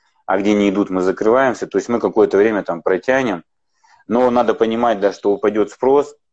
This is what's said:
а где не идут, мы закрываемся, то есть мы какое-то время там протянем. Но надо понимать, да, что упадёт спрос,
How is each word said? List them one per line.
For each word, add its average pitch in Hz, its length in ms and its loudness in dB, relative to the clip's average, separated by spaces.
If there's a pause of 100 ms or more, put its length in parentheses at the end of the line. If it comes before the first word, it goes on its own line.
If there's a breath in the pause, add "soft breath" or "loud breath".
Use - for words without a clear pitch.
(260)
а 95 100 -2
где 101 160 0
не 101 160 2
идут, 95 220 -2
мы 92 100 -2
закрываемся, 107 680 0
то 98 120 -2
есть 90 100 -4
мы 113 120 -2
какое-то 101 360 2
время 104 260 2
там 82 200 -8
протянем. 98 600 -2 (640 soft breath)
Но 123 220 2
надо 120 220 0
понимать, 113 480 0
да, 98 120 0
что 101 200 -2
упадёт 104 380 0
спрос, 143 460 0 (160)